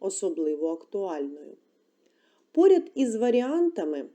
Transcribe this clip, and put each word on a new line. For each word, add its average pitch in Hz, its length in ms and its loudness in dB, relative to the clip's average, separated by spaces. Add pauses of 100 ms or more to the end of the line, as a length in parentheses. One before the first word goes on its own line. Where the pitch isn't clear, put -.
особливо 160 720 -2
актуальною. 151 840 -8 (960)
Поряд 359 420 6
із 240 220 0
варіантами, 247 880 0 (100)